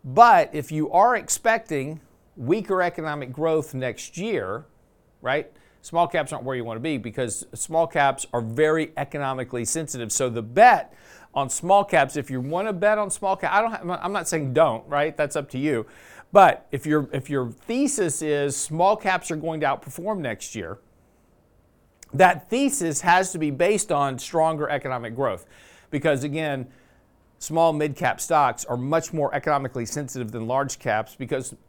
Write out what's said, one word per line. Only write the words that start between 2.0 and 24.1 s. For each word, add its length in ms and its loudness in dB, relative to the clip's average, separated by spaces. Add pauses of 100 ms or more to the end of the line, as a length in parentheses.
weaker 440 -2
economic 520 -4
growth 420 -2
next 420 -8
year, 500 -4 (540)
right, 300 -4 (320)
small 240 0
caps 260 -4
aren't 120 -10
where 100 -4
you 80 -4
wanna 160 -6
be 200 -4
because 460 -6 (100)
small 340 0
caps 440 2
are 100 -2
very 540 2
economically 680 -4
sensitive. 480 -6
So 180 0
the 120 -4
bet 520 6 (400)
on 160 -2
small 340 2
caps, 320 2
if 140 -6
you 100 -4
wanna 320 -4
bet 260 2
on 120 -4
small 240 -2
cap, 180 -2
I 80 6
don't 120 -2
ha-, 280 -6
I'm 120 -6
not 160 -4
saying 240 -2
don't, 340 4
right? 300 -2
That's 180 -2
up 160 -4
to 80 -8
you. 280 0 (460)
But 380 8
if 140 -6
your, 280 0
if 180 -6
your 200 -2
thesis 680 -2
is 360 0
small 400 0
caps 340 -2
are 60 -4
going 240 -6
to 60 0
outperform 520 -4
next 380 -8
year, 220 -8 (1300)
that 380 4
thesis 520 0
has 280 4
to 80 -8
be 140 -2
based 400 2
on 260 0